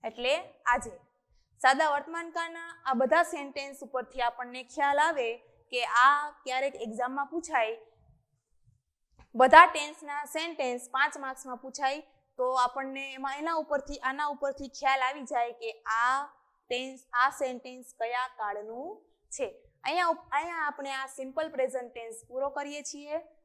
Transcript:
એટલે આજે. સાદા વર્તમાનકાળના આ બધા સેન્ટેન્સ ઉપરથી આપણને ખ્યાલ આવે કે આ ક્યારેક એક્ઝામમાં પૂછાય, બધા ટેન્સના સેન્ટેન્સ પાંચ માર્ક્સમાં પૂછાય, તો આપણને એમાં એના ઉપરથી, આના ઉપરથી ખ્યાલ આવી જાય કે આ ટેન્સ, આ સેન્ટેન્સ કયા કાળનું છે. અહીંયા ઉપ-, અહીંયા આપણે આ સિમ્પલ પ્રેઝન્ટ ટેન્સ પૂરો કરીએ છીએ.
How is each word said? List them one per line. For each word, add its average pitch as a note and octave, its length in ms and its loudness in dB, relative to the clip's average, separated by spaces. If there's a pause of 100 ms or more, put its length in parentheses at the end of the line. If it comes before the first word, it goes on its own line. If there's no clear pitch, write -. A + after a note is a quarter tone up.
એટલે B3 600 -4
આજે. A#3+ 240 2 (720)
સાદા C#4 280 4
વર્તમાનકાળના E4 960 -6
આ C4+ 80 2
બધા C4 280 4
સેન્ટેન્સ C#4 600 -6
ઉપરથી B3+ 380 -8
આપણને B3 420 -4
ખ્યાલ C#4+ 360 2
આવે C#4+ 380 2 (340)
કે B3 140 -2
આ C#4+ 460 6
ક્યારેક C4+ 440 -4
એક્ઝામમાં A#3+ 520 -4
પૂછાય, C#4 500 -2 (1600)
બધા C4 320 12
ટેન્સના D4 580 -6
સેન્ટેન્સ C#4+ 680 -4
પાંચ D4 280 2
માર્ક્સમાં C4 380 -10
પૂછાય, C4+ 440 -4 (360)
તો B3+ 160 0
આપણને C4+ 600 -2
એમાં C4+ 240 -6
એના D#4+ 180 -4
ઉપરથી, D4 420 -4
આના C4+ 300 -2
ઉપરથી C#4 420 -6
ખ્યાલ C4+ 340 0
આવી C#4 200 -2
જાય A#3+ 300 -2
કે A3+ 340 -10
આ B3 400 0 (440)
ટેન્સ, B3+ 300 -6 (120)
આ C4 180 4
સેન્ટેન્સ B3+ 680 -8
કયા B3 300 -4
કાળનું A3+ 720 -8 (280)
છે. B3+ 160 -4 (380)
અહીંયા F4 220 2
ઉપ-, E4 260 0
અહીંયા E4 240 -2
આપણે C#4+ 380 -4
આ C4+ 120 -4
સિમ્પલ C4+ 440 -6
પ્રેઝન્ટ B3+ 420 -2
ટેન્સ A3+ 360 -14
પૂરો C4 220 -2
કરીએ C#4+ 320 -6
છીએ. D4 360 -8 (260)